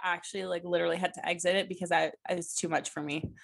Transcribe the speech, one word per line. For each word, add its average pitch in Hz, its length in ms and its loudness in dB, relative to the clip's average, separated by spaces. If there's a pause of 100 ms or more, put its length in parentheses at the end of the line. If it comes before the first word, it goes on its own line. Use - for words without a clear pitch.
actually, 185 440 -2
like, 180 180 -2
literally 170 320 4
had 180 200 0
to - 120 -6
exit 175 300 2
it 190 100 2
because 180 240 -4
I, 160 220 4 (160)
it 180 80 0
was - 180 -6
too 170 140 0
much 147 220 0
for 156 100 -6
me. 147 320 -4 (100)